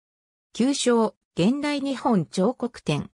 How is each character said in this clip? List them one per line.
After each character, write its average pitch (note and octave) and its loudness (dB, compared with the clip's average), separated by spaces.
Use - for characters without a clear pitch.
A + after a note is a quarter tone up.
旧 C4 2
称、 A#3 0
現 A#3+ 2
代 D4 -2
日 C4+ -4
本 A3 2
彫 F#3+ 0
刻 - -10
展。 - -4